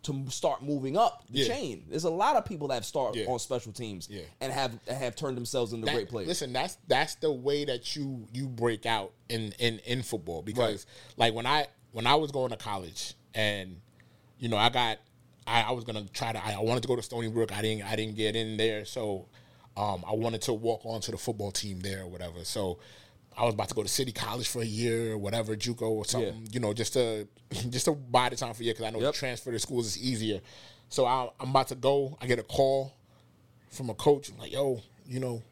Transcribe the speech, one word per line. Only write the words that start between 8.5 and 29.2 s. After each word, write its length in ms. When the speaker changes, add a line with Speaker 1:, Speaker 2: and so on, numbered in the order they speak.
Speaker 2:
out 260
in, 320
in, 200
in 220
football. 400
Because 440
Speaker 1:
Right. 320
Speaker 2:
like, 160
when 120
I, 200
when 140
I 100
was 160
going 180
to 60
college 580
and, 460
you 100
know, 80
I 140
got, 280
I, 140
I 100
was 100
gonna 300
try 200
to, 120
I, 80
I 80
wanted 220
to 60
go 60
to 80
Stony 260
Brook. 240
I 100
didn't, 220
I 120
didn't 200
get 200
in 200
there. 280
So, 420
um, 300
I 80
wanted 280
to 100
walk 320
on 180
to 80
the 80
football 320
team 300
there 220
or 40
whatever. 380
So 340
I 60
was 100
about 140
to 60
go 80
to 60
City 240
College 360
for 140
a 40
year 460
or 60
whatever, 380
juco 260
or 240
Speaker 1:
Yeah. 40
Speaker 2:
something, 420
you 80
know, 140
just 200
to, 320
<laughs> 0
just 160
to 60
buy 360
the 80
time 160
for 100
a 20
year 100
'cause 100
I 60
know 100
Speaker 1:
Yep. 140
Speaker 2:
to 40
transfer 340